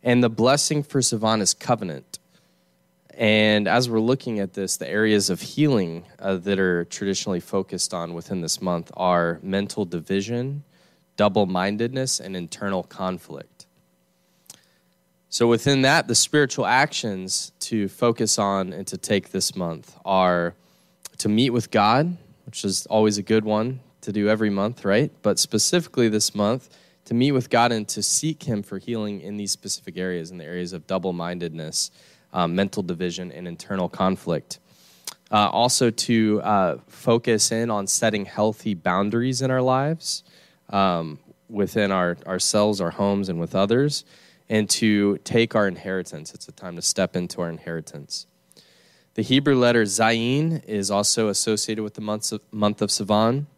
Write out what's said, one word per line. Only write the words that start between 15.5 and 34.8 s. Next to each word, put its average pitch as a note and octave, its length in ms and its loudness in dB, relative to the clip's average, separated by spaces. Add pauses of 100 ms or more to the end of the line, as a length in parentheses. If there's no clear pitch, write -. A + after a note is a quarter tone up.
that, C#3+ 260 4
the A#2+ 60 0
spiritual C#3 500 2
actions G#2+ 840 0 (100)
to G#2 280 -2
focus A#2 500 0
on G2 340 0
and F#2 140 -10
to F#2+ 100 -10
take F#2+ 340 -2
this - 240 -4
month E2+ 500 -8
are F2+ 500 2 (640)
to - 100 -2
meet A#2 220 4
with A#2 200 -2
God, B2 460 4 (300)
which - 180 -12
is G2 220 -2
always G#2+ 320 4
a G2+ 40 -6
good A2 220 2
one A2+ 360 -2 (200)
to G#2 120 -8
do G#2 160 2
every G#2+ 220 2
month, G2+ 340 -2
right? G#2+ 280 2 (100)
But G2+ 160 2
specifically B2+ 680 0
this G#2+ 260 0
month, G#2 340 0 (360)
to B2 100 -6
meet B2+ 160 4
with B2+ 200 0
God A#2+ 200 4
and A2 180 -2
to G#2 140 -6
seek - 400 -2
Him G#2+ 200 -4
for G2+ 160 -10
healing G#2 420 -6
in G2+ 160 -10
these G2+ 160 -6
specific - 460 -8
areas, F2+ 340 -4
in F2+ 60 -14
the D#2+ 60 -14
areas F2 280 -8
of E2 160 -12
double-mindedness, F2 1040 -6 (400)
uh, F2 160 0
mental G2 340 -2
division, F2 480 -6
and F2 160 -14
internal F2 420 -6
conflict. F#2 720 -2 (720)